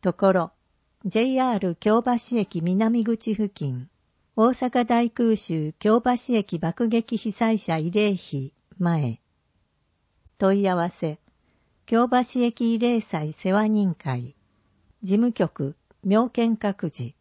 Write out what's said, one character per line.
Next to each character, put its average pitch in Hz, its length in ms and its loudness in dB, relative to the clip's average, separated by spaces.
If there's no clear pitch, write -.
と 180 120 -2
こ 196 200 2
ろ、 175 180 0
ジ 208 140 -2
ェ 226 40 2
イ 262 180 0
ア 254 120 0
ー 202 60 0
ル 175 160 -2
京 220 280 2
橋 240 340 -2
駅 190 240 -2
南 220 420 2
口 226 300 -2
付 202 160 -2
近、 131 400 -8
大 226 140 4
阪 247 360 0
大 233 240 2
空 226 260 2
襲 160 440 -4
京 220 220 2
橋 247 340 -2
駅 196 240 -2
爆 170 280 -2
撃 226 300 -2
被 214 140 -4
災 226 260 0
者 165 200 -2
慰 160 140 -2
霊 208 240 2
碑 139 380 -8
前。 160 440 0
問 196 240 2
い 196 80 2
合 180 60 0
わ 175 160 0
せ、 160 280 -8
京 233 220 2
橋 247 320 0
駅 233 340 0
慰 220 40 -2
霊 240 220 2
祭 156 320 -6
世 185 200 -2
話 214 160 2
人 202 260 2
会。 123 400 -6
事 190 140 0
務 233 180 2
局、 151 420 -4
妙 220 260 2
見 233 280 0
各 196 340 -4
自。 123 300 -10